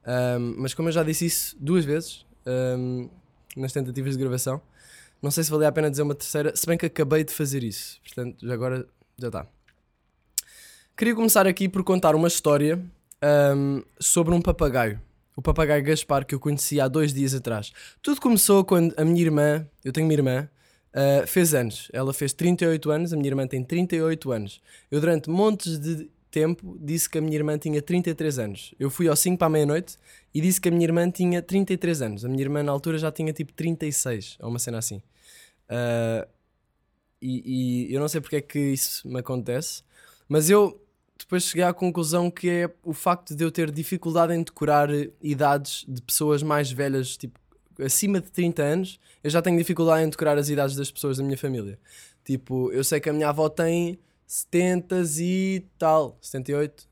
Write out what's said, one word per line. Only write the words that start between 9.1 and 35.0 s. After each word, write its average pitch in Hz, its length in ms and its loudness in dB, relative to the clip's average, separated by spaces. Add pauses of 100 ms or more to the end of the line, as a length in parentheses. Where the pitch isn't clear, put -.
já 120 120 -8
tá. 82 180 -8 (1500)
Queria 226 180 2
começar 214 320 4
aqui 190 220 0
por 190 140 -2
contar 180 320 4
uma 165 120 4
história, 156 560 2 (380)
ahm, 139 600 4 (180)
sobre 170 340 2
um 175 80 4
papagaio. 127 580 0 (360)
O 135 60 -10
papagaio 147 420 2
Gaspar, 139 420 0
que 143 100 -4
eu 131 40 -4
conheci 147 420 -2
há 135 60 4
dois 147 260 0
dias 135 200 0
atrás. 113 380 -6 (300)
Tudo 285 180 0
começou 196 460 6
quando 170 320 4
a 156 80 2
minha 170 160 4
irmã, 151 440 2 (180)
eu 131 100 -6
tenho 160 120 0
uma 156 80 4
irmã, 139 360 0 (440)
ah, 139 320 4
fez 170 280 2
anos. 120 400 -2
Ela 135 200 -2
fez 139 200 -4
trinta 175 320 2
e - 20 4
oito 156 240 0
anos, 165 220 -2
a - 20 -4
minha 143 140 0
irmã 135 180 -2
tem 127 160 -4
trinta 175 320 -2
e 160 60 0
oito 160 300 -2
anos. 107 300 -6 (280)
Eu 147 100 0
durante 160 300 0
montes 185 500 0
de 156 300 -6 (200)
tempo 170 500 -2
disse 156 300 -4
que - 80 -4
a 156 40 0
minha 156 140 -2
irmã 151 220 0
tinha 151 240 -2
trinta 175 280 0
e 156 60 -4
três 147 240 -2
anos. 104 400 -8
Eu 139 100 -2
fui 170 180 0
ao 147 80 4
cinco 180 220 2
para 170 100 4
a - 20 4
meia-noite 156 480 0 (360)
e 151 60 -2
disse 180 200 2
que 180 100 2
a - 20 4
minha 170 120 4
irmã 170 260 4
tinha 175 320 0
trinta 190 320 0
e 180 40 0
três 165 240 -2
anos. 107 220 -6
A 123 60 -6
minha 135 120 -2
irmã 147 220 -2
na 147 80 0
altura 156 260 -2
já 156 140 -2
tinha 156 220 -4
tipo 151 200 -8
trinta 165 320 -4
e 151 60 -2
seis, 117 480 -6
ou 113 100 -10
uma 120 100 -6
cena 117 180 -6
assim. 107 240 -8 (680)